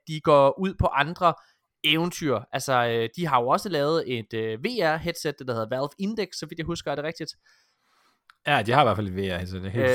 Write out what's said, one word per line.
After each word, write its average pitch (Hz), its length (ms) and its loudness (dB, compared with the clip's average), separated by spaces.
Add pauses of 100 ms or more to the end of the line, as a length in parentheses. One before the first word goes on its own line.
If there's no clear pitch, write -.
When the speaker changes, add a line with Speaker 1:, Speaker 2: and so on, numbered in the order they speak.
Speaker 1:
de 156 140 -6
går 139 380 6
ud 190 200 -2
på 185 80 2
andre 160 460 0 (500)
eventyr. 156 560 0 (120)
Altså, 127 360 0
øh, 113 280 0
de 175 120 -4
har 127 140 4
jo 120 60 0
også 185 220 0
lavet 151 340 0 (160)
et, 110 140 -10
øh, 110 300 -4
V - 20 -2
R-headset, 165 760 -2
det 131 80 -12
der 127 60 -2
hedder 113 160 -4
Valve 131 200 -2 (100)
Index, 202 360 -4
så - 100 -10
vidt 160 140 -10
jeg 156 60 -8
husker, 160 260 -6
er 143 40 -4
det 143 100 -6
rigtigt? 160 300 -10 (1120)
Speaker 2:
Ja, 143 140 4
de 107 100 -2
har 139 100 6
i 143 40 6
hvert 104 100 4
fald 104 120 -2
et 92 80 -6
V 95 40 -2
R-headset, 90 440 -4
det - 20 -8
er 95 40 -8
helt 120 260 0